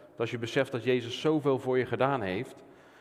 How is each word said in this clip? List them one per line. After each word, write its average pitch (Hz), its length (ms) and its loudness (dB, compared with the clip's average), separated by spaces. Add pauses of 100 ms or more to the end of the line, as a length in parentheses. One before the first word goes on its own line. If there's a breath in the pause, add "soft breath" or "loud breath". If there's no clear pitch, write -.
Dat - 100 -16
als 113 120 -2
je 123 60 -6
beseft 117 340 0
dat 113 120 -4
Jezus 120 380 0
zoveel 143 380 2
voor 127 180 0
je 127 80 2
gedaan 123 360 0
heeft, 98 420 -4 (380 loud breath)